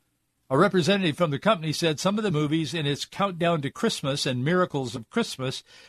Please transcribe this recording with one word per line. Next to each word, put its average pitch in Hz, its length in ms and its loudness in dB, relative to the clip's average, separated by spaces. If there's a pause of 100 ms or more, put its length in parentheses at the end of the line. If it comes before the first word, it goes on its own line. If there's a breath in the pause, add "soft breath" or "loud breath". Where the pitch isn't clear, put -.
(520)
A 135 60 4
representative 185 580 4
from 170 140 2
the 139 80 -2
company 160 340 0
said 160 280 0
some 202 180 0
of 220 60 -2
the 202 80 0
movies 151 420 0
in 160 100 -2
its 143 200 -2
Countdown 170 580 0
to 135 80 -4
Christmas - 560 -2
and 127 180 0
Miracles 147 520 0
of 117 120 -12
Christmas - 540 -4 (260 loud breath)